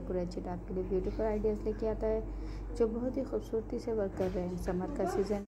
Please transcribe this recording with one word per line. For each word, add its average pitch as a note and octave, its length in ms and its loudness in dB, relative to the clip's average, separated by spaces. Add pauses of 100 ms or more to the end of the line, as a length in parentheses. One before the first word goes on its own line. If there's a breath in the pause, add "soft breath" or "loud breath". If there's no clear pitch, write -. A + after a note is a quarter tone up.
कुरैशिट F3+ 400 -2
आपके F3+ 260 -6
लिए F#3 120 0
ब्यूटीफुल G3 400 2
आइडियाज़ G#3+ 400 2
लेके A3 220 0
आता G#3+ 200 2
है A3 160 2 (540 loud breath)
जो A#3 100 6
बहुत A#3+ 300 0
ही C4+ 60 2
खूबसूरती G#3+ 560 -2
से A#3 140 -2
वर्क G3 240 0
कर F#3 120 2
रहे F#3 180 0
हैं। F3+ 160 -2
समर F#3 340 0
का F#3 140 2
सीज़न G3+ 420 2